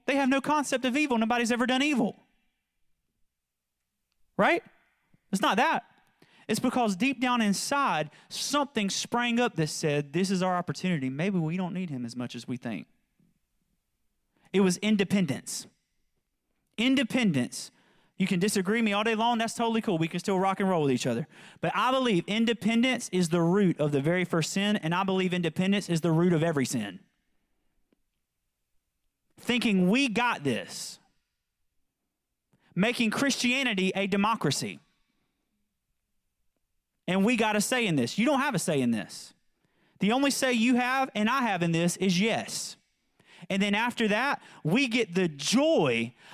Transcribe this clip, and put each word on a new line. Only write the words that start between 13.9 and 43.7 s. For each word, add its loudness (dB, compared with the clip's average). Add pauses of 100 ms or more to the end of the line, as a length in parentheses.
It 4
was 4
independence. 0 (1120)
Independence. 0 (480)
You 2
can 0
disagree 0
with 2
me 0
all 0
day 0
long. 2
That's -2
totally 0
cool. -2
We 0
can -6
still 0
rock 0
and 0
roll 2
with 2
each 0
other. -2 (340)
But -2
I 0
believe 2
independence 0
is 0
the 2
root 4
of 2
the 0
very 0
first -2
sin, 0
and -2
I -2
believe 0
independence 0
is 0
the 0
root 4
of 2
every 0
sin. -6 (2500)
Thinking 2
we 2
got -2
this. -6 (1800)
Making 2
Christianity 0
a -2
democracy. 0 (2250)
And 2
we 4
got 0
a 2
say 0
in 0
this. 0
You 2
don't 2
have -2
a 0
say 0
in 0
this. -8 (640)
The 2
only 2
say 0
you 2
have 0
and 0
I 0
have 0
in 0
this 0
is 0
yes. -4 (720)
And 0
then 2